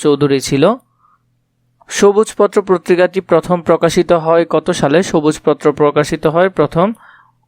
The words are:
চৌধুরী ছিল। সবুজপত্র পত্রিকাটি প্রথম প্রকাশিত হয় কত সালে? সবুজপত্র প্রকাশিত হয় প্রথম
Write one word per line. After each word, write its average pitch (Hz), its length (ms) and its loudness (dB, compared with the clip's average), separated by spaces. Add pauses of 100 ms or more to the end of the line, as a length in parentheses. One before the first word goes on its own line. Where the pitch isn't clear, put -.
চৌধুরী 143 340 0 (100)
ছিল। 143 160 0 (1200)
সবুজপত্র 202 680 0 (120)
পত্রিকাটি 180 520 0 (100)
প্রথম 175 260 0 (120)
প্রকাশিত 165 420 0 (140)
হয় 165 200 2 (100)
কত 156 120 -2 (140)
সালে? 147 180 2 (120)
সবুজপত্র 151 600 -2
প্রকাশিত 147 540 -2
হয় 165 220 0 (100)
প্রথম 165 280 0 (600)